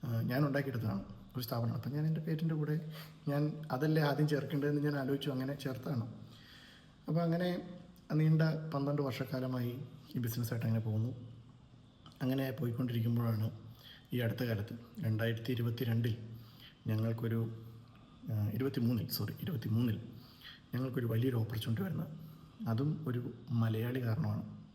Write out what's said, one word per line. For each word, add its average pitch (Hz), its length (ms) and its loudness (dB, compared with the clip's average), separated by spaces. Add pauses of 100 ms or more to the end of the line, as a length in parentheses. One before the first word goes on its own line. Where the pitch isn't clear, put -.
ആ, 135 40 -6 (140)
ഞാൻ 123 260 2
ഉണ്ടാക്കിയെടുത്തതാണ്, 120 560 0 (320)
ഒരു 127 80 -2
സ്ഥാപനമാണ്. 117 340 0
അപ്പം 123 180 -4
ഞാൻ 151 120 2
എൻ്റെ 160 140 0
പേരിൻ്റെ 160 340 0
കൂടെ 151 200 2 (520)
ഞാൻ 143 140 2 (300)
അതല്ലേ 151 380 4
ആദ്യം 143 180 4
ചേർക്കേണ്ടതെന്ന് 143 540 2
ഞാൻ 147 160 2
ആലോചിച്ചു, 139 380 0
അങ്ങനെ 131 180 -2 (100)
ചേർത്താണ്. 127 420 -2 (1000)
അപ്പോൾ 160 200 2
അങ്ങനെ 175 220 2 (640)
നീണ്ട 156 280 6 (320)
പന്ത്രണ്ട് 143 280 2
വർഷക്കാലമായി 127 680 0 (440)
ഈ 131 40 0
ബിസിനസ്സായിട്ട് 117 480 0
അങ്ങനെ 113 200 4
പോകുന്നു. 110 260 0 (1080)
അങ്ങനെ 131 240 2 (140)
പോയിക്കൊണ്ടിരിക്കുമ്പോഴാണ് 117 880 2 (640)
ഈ 123 60 2
അടുത്ത 120 240 0
കാലത്ത് 113 340 0 (280)
രണ്ടായിരത്തി 113 460 2
ഇരുപത്തിരണ്ടിൽ 117 640 2 (720)
ഞങ്ങൾക്കൊരു, 113 540 2 (920)
ആ, 110 40 0 (220)
ഇരുപത്തിമൂന്നിൽ, 123 520 2
സോറി, - 320 -2
ഇരുപത്തിമൂന്നിൽ 113 560 2 (760)
ഞങ്ങൾക്കൊരു 123 400 0
വലിയൊരു 120 300 4
ഓപ്പർച്യൂണിറ്റി 113 440 0
വരുന്നത്. - 260 -4 (540)
അതും 127 240 2 (160)
ഒരു 123 260 -2 (300)
മലയാളി 117 440 0
കാരണമാണ്. 107 360 2 (320)